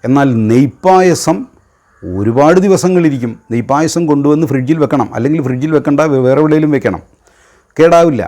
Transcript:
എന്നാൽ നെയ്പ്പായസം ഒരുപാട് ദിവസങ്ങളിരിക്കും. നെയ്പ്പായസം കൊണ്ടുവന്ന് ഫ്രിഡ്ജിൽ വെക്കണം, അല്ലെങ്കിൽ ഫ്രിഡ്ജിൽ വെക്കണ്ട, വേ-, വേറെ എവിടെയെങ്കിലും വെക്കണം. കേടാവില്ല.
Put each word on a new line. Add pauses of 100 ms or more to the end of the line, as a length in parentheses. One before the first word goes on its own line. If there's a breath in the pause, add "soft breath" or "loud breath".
എന്നാൽ (200)
നെയ്പ്പായസം (640)
ഒരുപാട്
ദിവസങ്ങളിരിക്കും. (200)
നെയ്പ്പായസം
കൊണ്ടുവന്ന്
ഫ്രിഡ്ജിൽ
വെക്കണം,
അല്ലെങ്കിൽ
ഫ്രിഡ്ജിൽ
വെക്കണ്ട,
വേ-,
വേറെ
എവിടെയെങ്കിലും
വെക്കണം. (760 soft breath)
കേടാവില്ല.